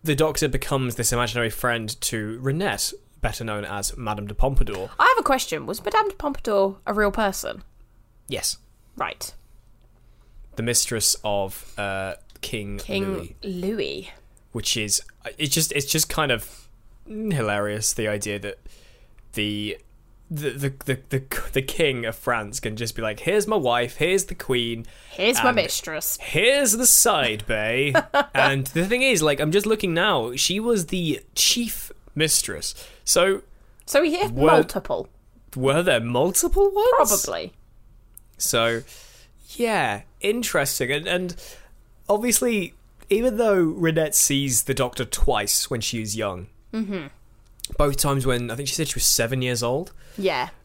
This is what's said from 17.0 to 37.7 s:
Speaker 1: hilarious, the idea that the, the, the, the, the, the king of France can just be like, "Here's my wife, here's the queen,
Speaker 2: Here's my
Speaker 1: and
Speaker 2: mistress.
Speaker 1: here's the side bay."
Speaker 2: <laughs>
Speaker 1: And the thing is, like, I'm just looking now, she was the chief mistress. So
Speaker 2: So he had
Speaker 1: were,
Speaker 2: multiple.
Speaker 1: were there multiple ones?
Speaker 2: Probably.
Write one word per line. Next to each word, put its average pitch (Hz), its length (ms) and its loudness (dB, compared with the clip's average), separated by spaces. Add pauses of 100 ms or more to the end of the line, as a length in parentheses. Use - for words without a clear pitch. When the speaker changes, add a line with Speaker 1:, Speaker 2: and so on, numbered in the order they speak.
Speaker 1:
hilarious, 107 840 -2
the 107 160 -2
idea 104 320 -4
that 101 180 -10 (760)
the, 104 440 -2 (520)
the, 151 200 -4
the, 139 180 -4 (160)
the, 131 140 -2 (120)
the, 135 120 -2 (300)
the 135 100 2
king 135 420 0
of 113 120 -4
France 110 440 -4
can 110 160 -6
just 113 200 -6
be 113 60 -6
like, 107 180 -4
"Here's 196 260 2
my 214 100 0
wife, 120 400 2
here's 185 300 2
the - 80 -8
queen, 117 500 -2 (260)
Speaker 2:
Here's 226 320 0
my 247 60 4
Speaker 1:
and 240 80 2
Speaker 2:
mistress. - 640 -2
Speaker 1:
here's 247 520 2
the 240 140 2
side 135 600 4
bay." 120 480 0 (200)
Speaker 2:
<laughs> 180 200 2
Speaker 1:
And 139 340 2
the 170 180 0
thing 247 160 0
is, 220 200 4
like, 143 180 2
I'm 151 120 2
just 196 140 4
looking 214 280 0
now, 160 420 2
she 180 240 0
was 220 260 2
the 175 340 -2 (140)
chief - 560 0 (240)
mistress. - 600 0 (300)
So 190 380 2 (440)
Speaker 2:
So 285 160 4
he 330 160 2
had 392 160 0
Speaker 1:
were, 294 160 4
Speaker 2:
multiple. - 580 2 (480)
Speaker 1:
were 135 260 4
there 143 180 4
multiple 131 680 2
ones? 415 260 4
Speaker 2:
Probably. 202 560 0 (840)